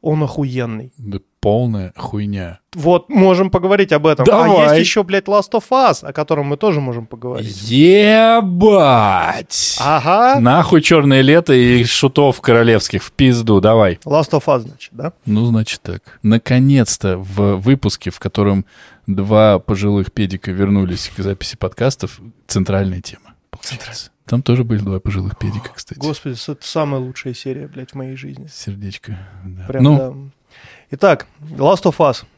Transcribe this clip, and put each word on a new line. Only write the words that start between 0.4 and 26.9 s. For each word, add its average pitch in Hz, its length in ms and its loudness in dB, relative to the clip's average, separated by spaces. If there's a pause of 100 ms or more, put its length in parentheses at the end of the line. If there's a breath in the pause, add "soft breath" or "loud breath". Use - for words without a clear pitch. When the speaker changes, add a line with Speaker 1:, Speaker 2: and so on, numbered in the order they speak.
Speaker 2:
Да 101 220 -10 (220)
полная 107 560 -2
хуйня. 101 600 -8 (140)
Speaker 1:
Вот, 170 360 0
можем 190 420 2
поговорить 190 400 2
об 151 160 2
этом. 147 180 2
Speaker 2:
Давай. 202 440 4
Speaker 1:
А 151 60 6
есть 160 120 2
еще, 214 160 0
блядь, 190 220 -2
Last 202 260 0
of 220 200 -2
Us, 254 340 0
о 143 80 -12
котором 151 320 -4
мы 143 100 -4
тоже 170 240 -2
можем 120 260 -8
поговорить. 110 640 -12
Speaker 2:
Ебать! 180 2000 2
Speaker 1:
Ага. 165 580 2
Speaker 2:
Нахуй 147 420 4
«Черное 147 380 4
лето» 151 340 4
и 123 300 4
шутов 135 560 0
королевских 117 640 2
в - 80 -16
пизду, 120 480 2
давай. 104 360 4 (100)
Speaker 1:
Last 151 260 0
of 147 140 -2
Us, 139 140 0
значит, 123 340 -18
да? 120 180 -10 (140)
Speaker 2:
Ну, 107 200 0
значит 113 360 -2
так. - 420 -14
Наконец-то 117 960 2
в 98 400 -2
выпуске, 107 520 -2
в - 100 -14
котором 98 440 -2 (420 soft breath)
два 101 540 2
пожилых 101 540 -2
педика 98 380 -6
вернулись 95 640 -2
к - 80 -16
записи 98 360 -8
подкастов, - 640 -6 (260)
центральная 95 540 -2
тема, - 320 -20 (160)
получается. - 340 -16
Speaker 1:
Центральная. - 280 -18 (180)
Speaker 2:
Там 131 140 -2
тоже 123 200 0
были 117 180 -2
два 95 180 -4
пожилых 98 400 -6
педика, 104 340 -8
кстати. - 240 -18
Speaker 1:
Господи, 143 380 -8
с-, - 140 -14
это 147 180 -12
самая 143 340 -4